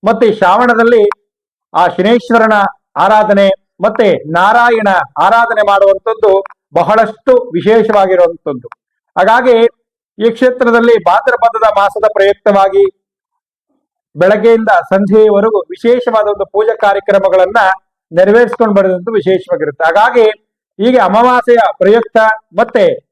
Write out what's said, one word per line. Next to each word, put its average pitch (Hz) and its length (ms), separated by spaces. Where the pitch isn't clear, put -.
ಮತ್ತೆ 220 220
ಈ 208 100
ಶ್ರಾವಣದಲ್ಲಿ 226 720
ಆ 170 120
ಶನೇಶ್ವರನ 220 640
ಆರಾಧನೆ 202 540
ಮತ್ತೆ 175 520
ನಾರಾಯಣ 220 560
ಆರಾಧನೆ 220 480
ಮಾಡುವಂತದ್ದು 196 800
ಬಹಳಷ್ಟು 220 760
ವಿಶೇಷವಾಗಿರುವಂತದ್ದು. 180 1160
ಹಾಗಾಗಿ 233 480
ಈ 233 40
ಕ್ಷೇತ್ರದಲ್ಲಿ 233 760
ಭಾದ್ರಪದದ 226 600
ಮಾಸದ 202 360
ಪ್ರಯುಕ್ತವಾಗಿ 196 760
ಬೆಳಗ್ಗೆಯಿಂದ 214 520
ಸಂಜೆಯವರೆಗೂ 202 920
ವಿಶೇಷವಾದ 240 680
ಒಂದು 202 200
ಪೂಜಾ 220 280
ಕಾರ್ಯಕ್ರಮಗಳನ್ನ 196 840
ನೆರವೇರಿಸಿಕೊಂಡು 208 640
ಬರೋದಂತೂ 190 380
ವಿಶೇಷವಾಗಿರುತ್ತೆ. 170 720
ಹಾಗಾಗಿ 220 460
ಹೀಗೆ 254 140
ಅಮಾವಾಸ್ಯೆಯ 240 600
ಪ್ರಯುಕ್ತ 220 380
ಮತ್ತೆ 214 400